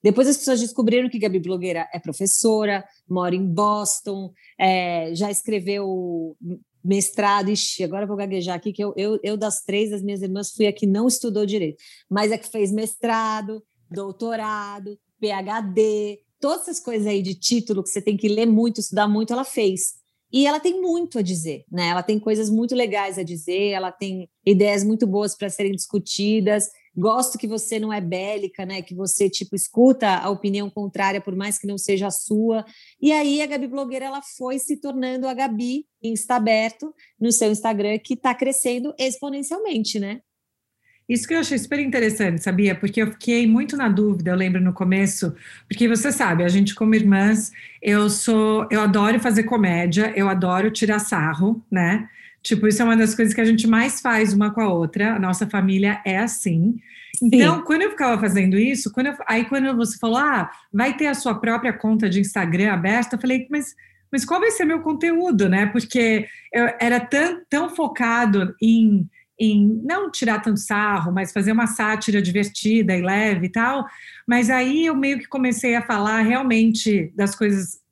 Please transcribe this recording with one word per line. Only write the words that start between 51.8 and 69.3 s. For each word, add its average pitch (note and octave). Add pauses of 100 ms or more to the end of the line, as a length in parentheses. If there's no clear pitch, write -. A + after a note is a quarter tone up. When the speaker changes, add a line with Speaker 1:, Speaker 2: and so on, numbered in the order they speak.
Speaker 2:
Tipo, G#3+
isso G#3
é A#3
uma A3+
das A3
coisas A3
que -
a A3+
gente A3+
mais A3+
faz A3
uma G#3
com A#3
a A3
outra, F#3+
a G#3
nossa F#3
família G3
é F#3+
assim. G#3 (400)
Speaker 1:
Sim. A#3+
Speaker 2:
Então, B3+
quando D#4+
eu G#4
ficava B3
fazendo G3
isso, A#3
quando C4
eu, C#4+ (120)
aí A3+
quando C4+
você A3
falou, A3+
"Ah, C4 (220)
vai B3+
ter D4+
a C#4+
sua B3
própria A#3
conta A3
de F#3
Instagram G3
aberta", G#3+
eu -
falei, B3+
"Mas, C#4+ (380)
mas C4+
qual F4
vai A4
ser F#4+
meu D#4+
conteúdo, D#4+
né?" G3
Porque A3+ (260)
eu A#3 (100)
era A#3+
tão, D#4
tão D#4
focado A#3
em, A3 (300)